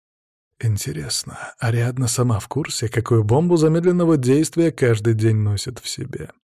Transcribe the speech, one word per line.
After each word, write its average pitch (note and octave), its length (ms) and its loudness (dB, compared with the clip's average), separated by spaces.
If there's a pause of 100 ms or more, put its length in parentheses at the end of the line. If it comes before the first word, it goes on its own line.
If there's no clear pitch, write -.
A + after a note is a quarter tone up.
(580)
Интересно, - 1000 -6
Ариадна A#2+ 500 -2
сама A#2+ 300 0
в - 100 -10
курсе, C3+ 400 -6
какую A2+ 340 0
бомбу D#3+ 340 2
замедленного E3 600 4
действия D3+ 560 2
каждый A2+ 420 2
день A2 220 2
носит G#2 420 -2
в - 100 -14
себе? - 420 -10 (140)